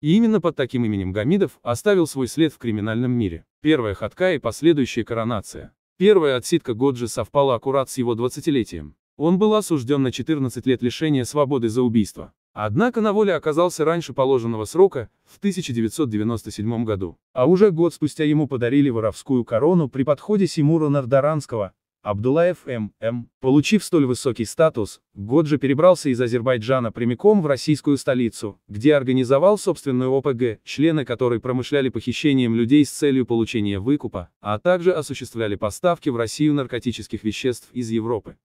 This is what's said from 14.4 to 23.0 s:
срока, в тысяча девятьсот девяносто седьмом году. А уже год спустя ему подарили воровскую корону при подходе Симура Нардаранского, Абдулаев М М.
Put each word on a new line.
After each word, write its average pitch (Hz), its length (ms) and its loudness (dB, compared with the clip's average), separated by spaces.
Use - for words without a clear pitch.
срока, 160 440 2
в - 140 -20
тысяча 185 340 -4
девятьсот 113 380 -2
девяносто 107 400 -4
седьмом 110 340 -4
году. 95 320 -6
А 127 140 2
уже 190 240 6
год 165 240 0
спустя 156 300 -4
ему 151 240 2
подарили 135 420 2
воровскую 113 540 -2
корону 147 440 2
при 131 140 -4
подходе 175 460 0
Симура 156 400 2
Нардаранского, 135 840 0
Абдулаев 131 640 0
М 110 320 -8
М. 117 300 -6